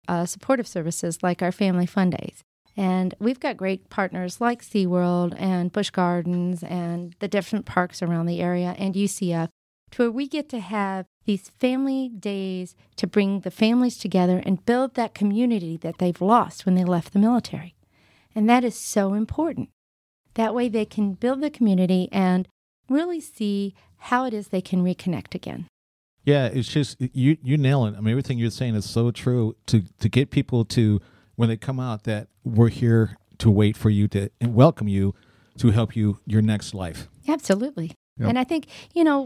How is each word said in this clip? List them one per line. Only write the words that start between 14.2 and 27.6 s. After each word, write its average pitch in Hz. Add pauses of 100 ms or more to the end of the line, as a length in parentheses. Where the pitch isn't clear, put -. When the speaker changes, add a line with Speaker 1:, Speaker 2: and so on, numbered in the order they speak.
Speaker 1:
and 185
build 247
that 226
community 202
that 165
they've 180
lost 202
when 185
they 185
left 175
the 196
military. 208 (600)
And 214
that 247
is 240
so 196
important. 226 (640)
That 220
way 247
they 214
can 202
build 262
the 294
community 185
and 185 (440)
really 330
see 202 (220)
how 254
it 226
is 208
they 185
can 185
reconnect 180
again. 73 (580)
Speaker 2:
Yeah, 139
it's 110
just, -
you, 131
you 127
nail 139